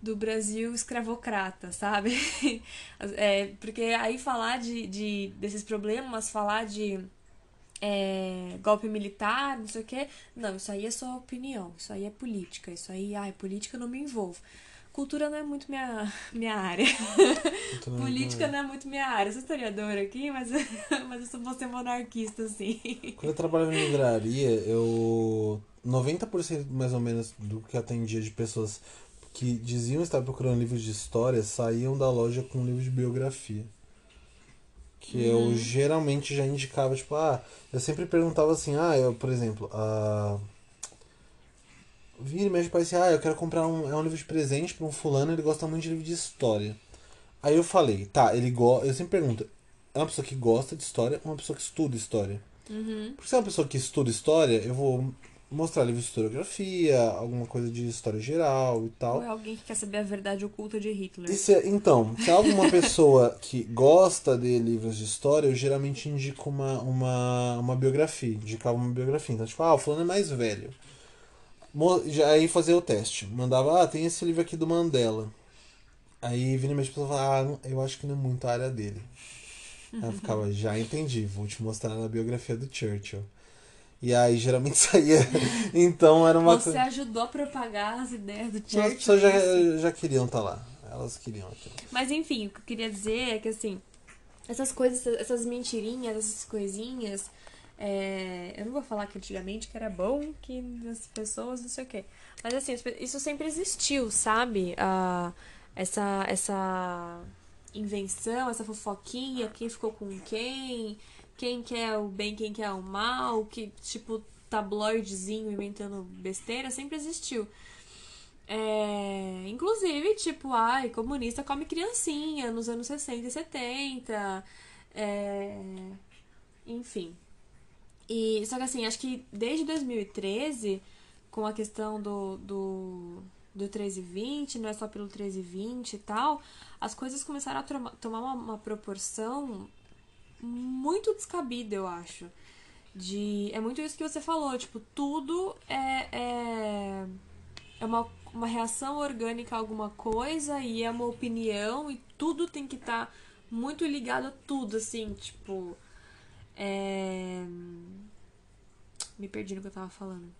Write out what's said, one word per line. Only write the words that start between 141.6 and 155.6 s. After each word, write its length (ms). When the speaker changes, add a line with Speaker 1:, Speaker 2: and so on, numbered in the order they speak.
Speaker 1:
eu 100
acho. 400
De... 580
é 60
muito 200
isso 160
que 120
você 120
falou, 380
tipo, 240
tudo 600
é, 400
é, 880
é... 60
uma, 220
uma 140
reação 500
orgânica 580
a 40
alguma 320
coisa 680
e 220
é 80
uma 160
opinião 880
e 100
tudo 300
tem 200
que 100
tá 300
muito 340
ligado 420
a 60
tudo, 300
assim, 360
tipo, 640